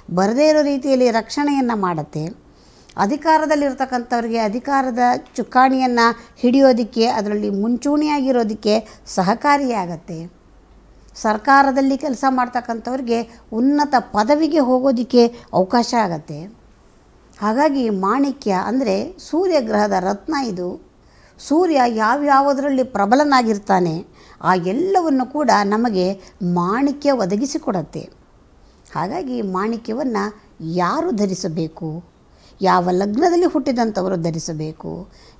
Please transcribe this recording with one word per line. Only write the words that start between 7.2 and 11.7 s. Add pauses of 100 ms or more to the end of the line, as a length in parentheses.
ಮುಂಚೂಣಿಯಾಗಿರೋದಕ್ಕೆ (340)
ಸಹಕಾರಿಯಾಗತ್ತೆ. (1000)
ಸರ್ಕಾರದಲ್ಲಿ